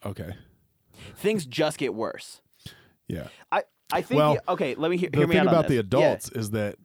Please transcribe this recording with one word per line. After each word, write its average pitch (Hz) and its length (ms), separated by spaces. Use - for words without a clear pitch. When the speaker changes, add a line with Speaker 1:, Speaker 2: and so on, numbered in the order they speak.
Speaker 1:
Okay. 95 240
Speaker 2:
Things 196 300
just 151 320
get 123 160
worse. - 480
Speaker 1:
Yeah. - 200
Speaker 2:
I, 202 120
I 175 80
think 247 160
Speaker 1:
Well, 151 180
Speaker 2:
the, 180 180
okay, 156 220
let 160 140
me 175 80
hear, 180 140
Speaker 1:
the 139 80
Speaker 2:
hear 151 80
me 170 80
Speaker 1:
thing 160 60
Speaker 2:
out 143 60
on - 60
Speaker 1:
about 165 140
the 139 140
Speaker 2:
this. 101 100
Yeah. 127 160
Speaker 1:
adults 107 240
is 110 200
that 104 340